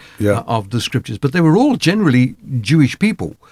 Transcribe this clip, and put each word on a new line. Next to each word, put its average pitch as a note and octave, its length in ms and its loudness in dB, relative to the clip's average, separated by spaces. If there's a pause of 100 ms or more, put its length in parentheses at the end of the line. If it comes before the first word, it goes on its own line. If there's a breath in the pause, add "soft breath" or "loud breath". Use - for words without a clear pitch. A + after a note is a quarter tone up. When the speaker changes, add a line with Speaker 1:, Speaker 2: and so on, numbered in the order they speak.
(180 loud breath)
Speaker 1:
Yeah. G2+ 200 0
Speaker 2:
uh, - 100 -8
of G#2+ 220 -4
the A#2 100 -2
scriptures. B2 380 -6
But C3+ 140 -2
they F3 80 0
were D#3+ 160 4
all B3+ 200 2
generally D3+ 580 2 (260)
Jewish C3 380 2
people. F#3+ 380 -4 (160 soft breath)